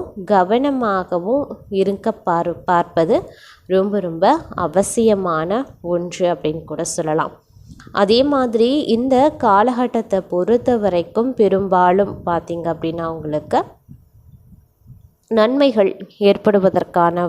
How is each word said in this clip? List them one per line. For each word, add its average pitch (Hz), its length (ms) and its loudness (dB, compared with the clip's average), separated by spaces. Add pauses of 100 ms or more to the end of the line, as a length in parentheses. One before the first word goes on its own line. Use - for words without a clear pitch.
(260)
கவனமாகவும் 208 1200 0 (260)
இருக்க 196 480 -2
பார்-, 170 460 -4
பார்ப்பது 175 500 0 (520)
ரொம்ப 196 320 0
ரொம்ப 170 260 -4 (300)
அவசியமான 185 960 0 (320)
ஒன்று 175 440 -4
அப்படின்னு 160 380 -4
கூட 151 180 -8
சொல்லலாம். 156 500 -4 (600)
அதே 208 300 4
மாதிரி 247 460 0 (180)
இந்த 247 280 0 (220)
காலகட்டத்தை 233 840 2
பொறுத்த 220 560 0
வரைக்கும் 202 560 -2
பெரும்பாலும் 190 800 2 (120)
பார்த்தீங்க 170 420 -4
அப்படின்னா 165 400 -6
உங்களுக்கு 156 540 -4 (1700)
நன்மைகள் 220 600 2 (280)
ஏற்படுவதற்கான 185 1080 2